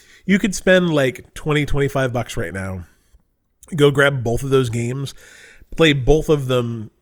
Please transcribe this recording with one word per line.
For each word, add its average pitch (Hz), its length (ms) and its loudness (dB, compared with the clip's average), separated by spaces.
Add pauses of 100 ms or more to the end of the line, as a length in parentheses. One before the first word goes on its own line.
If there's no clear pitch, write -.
(260)
you 190 120 2
could 190 160 -2
spend, 180 400 2
like, 135 400 -2
twenty, 151 320 -2
twenty-five 135 460 -2
bucks 117 240 -6
right 90 180 -6
now, 95 300 -8 (920)
go 143 160 4
grab 139 320 2
both 117 220 -2
of 139 60 -6
those 131 200 2
games, 120 440 -6 (640)
play 165 160 6
both 139 340 2
of 147 200 0
them. 117 440 -4 (100)